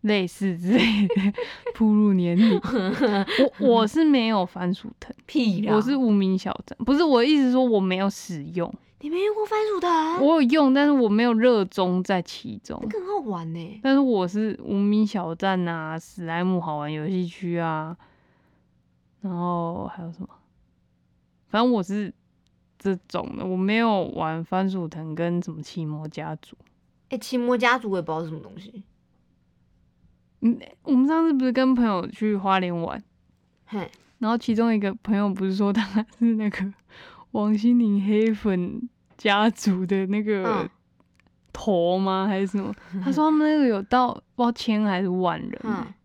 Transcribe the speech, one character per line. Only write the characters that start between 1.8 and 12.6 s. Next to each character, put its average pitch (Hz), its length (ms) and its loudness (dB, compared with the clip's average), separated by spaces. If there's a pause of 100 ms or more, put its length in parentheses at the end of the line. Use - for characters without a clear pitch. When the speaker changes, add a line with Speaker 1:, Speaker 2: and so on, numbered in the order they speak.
Speaker 1:
入 208 200 4
年 175 220 2
龄。 220 240 4 (420)
Speaker 2:
<laughs> 294 600 0
Speaker 1:
我， 294 60 2
我 233 180 6
是 302 180 0
没 269 260 4
有 208 140 0
番 180 300 -4
薯 - 260 -12
藤。 - 160 -18 (120)
Speaker 2:
屁 214 340 0
啦。 214 140 2
Speaker 1:
我 214 40 4
是 247 160 0
无 262 140 2
名 196 260 4
小 185 160 -4 (140)
站， - 140 -16
不 240 120 0
是， 285 120 4
我 285 160 6
的 233 80 4
意 302 100 6
思 262 140 4
说 254 120 4
我 226 160 4
没 185 180 0
有 196 120 2
使 165 340 -10
用。 170 300 -6 (280)
Speaker 2:
你 294 100 -8
没 349 100 -2
用 415 140 0
过 427 100 -2
番 427 220 -2
薯 403 120 -2
藤？ 330 460 0
Speaker 1:
我 320 160 4
有 247 80 4
用， 277 240 4
但 285 140 4
是 294 40 4
我 262 160 4
没 208 140 4
有 240 140 4
热 220 300 4
衷 185 380 0
在 185 160 0
其 - 440 -10